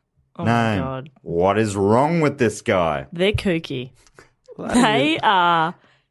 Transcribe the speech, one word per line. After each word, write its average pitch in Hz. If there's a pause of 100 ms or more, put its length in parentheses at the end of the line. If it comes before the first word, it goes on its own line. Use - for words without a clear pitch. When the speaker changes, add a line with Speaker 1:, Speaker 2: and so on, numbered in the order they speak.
(360)
Speaker 1:
Oh -
my 113
Speaker 2:
name. 95
Speaker 1:
God. 131 (120)
Speaker 2:
What 87
is 107
wrong 127
with 143
this 113
guy? 82
Speaker 1:
They're 185
kooky. 165 (640)
Speaker 3:
Well, -
Speaker 1:
They 247
Speaker 3:
yeah. -
Speaker 1:
are 175 (360)